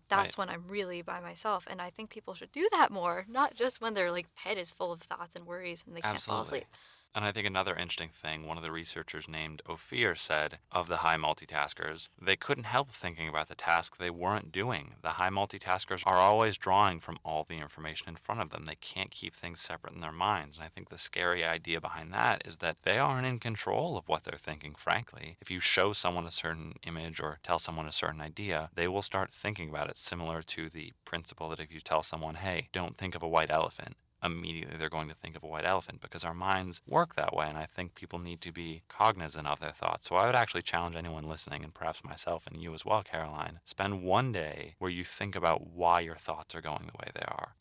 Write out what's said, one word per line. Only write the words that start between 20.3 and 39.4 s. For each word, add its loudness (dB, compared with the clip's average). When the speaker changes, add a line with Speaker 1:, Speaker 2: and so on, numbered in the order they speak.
Speaker 2:
And -12
I -10
think -14
the -6
scary 2
idea 0
behind -6
that 4
is -12
that -2
they 4
aren't 2
in -2
control 0
of -6
what 0
they're -8
thinking, -10
frankly. -2
If -10
you -2
show 6
someone 2
a -10
certain -2
image -6
or -4
tell 2
someone 0
a -2
certain 2
idea, -4
they 2
will 2
start 0
thinking -6
about -4
it, -6
similar 0
to -6
the -12
principle -6
that -6
if -10
you -12
tell 2
someone, -4
"Hey, -2
don't -4
think -6
of -8
a -2
white 4
elephant," 0
immediately -6
they're -2
going -4
to -14
think -14
of -14
a -12
white -2
elephant 2
because -8
our -4
minds 0
work 2
that 2
way, 2
and -6
I -4
think -8
people -10
need -8
to -8
be -8
cognizant 2